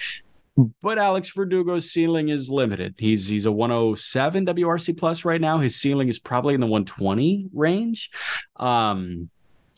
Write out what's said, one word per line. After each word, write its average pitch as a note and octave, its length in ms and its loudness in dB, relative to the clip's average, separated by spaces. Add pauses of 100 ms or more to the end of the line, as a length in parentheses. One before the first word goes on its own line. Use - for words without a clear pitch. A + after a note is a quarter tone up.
(580)
But F3+ 420 2
Alex F#3+ 320 2
Verdugo's F3+ 600 -2
ceiling E3 380 2
is C#3 200 -2
limited. G2+ 480 0
He's, G#2+ 300 2
he's G#2 180 0
a A2 60 4
one A#2 200 2
oh A2+ 240 2
seven D#3+ 500 -2
W F3 220 0
R E3+ 100 0
C E3 160 -4
plus E3 300 -2
right E3 160 0
now. D#3+ 200 2
His C3 200 0
ceiling C#3 300 0
is A2+ 100 -4
probably B2+ 340 0
in C3 60 2
the A#2+ 80 2
one G#2+ 180 2
twenty C#3+ 680 0
range. F#3+ 560 -2 (480)
Um, F#2+ 720 -2 (480)